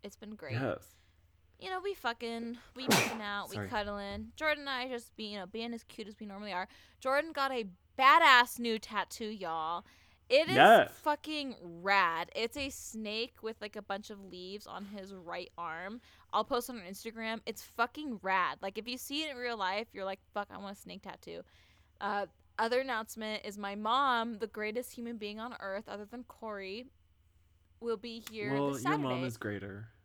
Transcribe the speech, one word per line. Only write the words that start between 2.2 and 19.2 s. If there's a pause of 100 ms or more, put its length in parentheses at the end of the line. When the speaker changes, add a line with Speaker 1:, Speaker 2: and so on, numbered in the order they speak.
Speaker 1:
we
making
out,
we
Speaker 2:
Sorry.
Speaker 1:
cuddling.
Jordan
and
I
just
be,
you
know,
being
as
cute
as
we
normally
are. (320)
Jordan
got
a (340)
badass
new
tattoo,
y'all. (420)
It
is
Speaker 2:
Yes. (120)
Speaker 1:
fucking
rad.
It's
a
snake
with,
like,
a
bunch
of
leaves
on
his
right
arm. (340)
I'll
post
on
our
Instagram.
It's
fucking
rad.
Like,
if
you
see